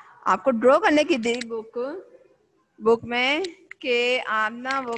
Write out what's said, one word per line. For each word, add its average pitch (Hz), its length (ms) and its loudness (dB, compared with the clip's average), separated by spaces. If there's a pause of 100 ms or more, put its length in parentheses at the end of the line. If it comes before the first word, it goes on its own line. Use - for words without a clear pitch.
(260)
आपको 208 260 0
ड्रॉ 247 280 4
करने 311 240 4
की 302 140 0
दी 233 180 -2 (120)
book, 226 240 -10 (1080)
बुक 226 260 2
में 254 380 0 (380)
कि 247 380 0
आप 214 340 -2
ना 262 260 -4
वो 240 180 -6